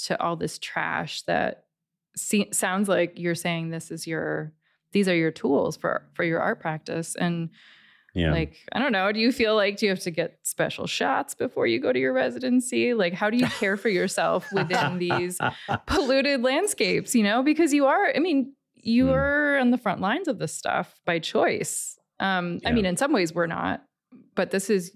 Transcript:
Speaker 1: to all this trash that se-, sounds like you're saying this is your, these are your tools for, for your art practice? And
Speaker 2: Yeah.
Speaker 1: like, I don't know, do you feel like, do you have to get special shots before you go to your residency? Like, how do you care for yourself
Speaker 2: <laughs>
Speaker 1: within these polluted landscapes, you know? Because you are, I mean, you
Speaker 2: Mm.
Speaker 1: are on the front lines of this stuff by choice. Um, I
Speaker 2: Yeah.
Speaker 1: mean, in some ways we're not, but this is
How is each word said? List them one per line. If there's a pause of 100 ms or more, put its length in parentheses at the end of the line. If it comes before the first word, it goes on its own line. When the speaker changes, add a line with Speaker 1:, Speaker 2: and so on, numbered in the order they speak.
Speaker 1:
to
all
this
trash
that (480)
se-,
sounds
like
you're
saying
this
is
your, (380)
these
are
your
tools
for,
for
your
art
practice?
And (640)
Speaker 2:
Yeah.
Speaker 1:
like, (160)
I
don't
know,
do
you
feel
like,
do
you
have
to
get
special
shots
before
you
go
to
your
residency?
Like,
how
do
you
care
for
yourself
Speaker 2:
<laughs>
Speaker 1:
within
these (440)
polluted
landscapes,
you
know?
Because
you
are,
I
mean, (180)
you
Speaker 2:
Mm.
Speaker 1:
are
on
the
front
lines
of
this
stuff
by
choice. (220)
Um,
I
Speaker 2:
Yeah.
Speaker 1:
mean,
in
some
ways
we're
not, (500)
but
this
is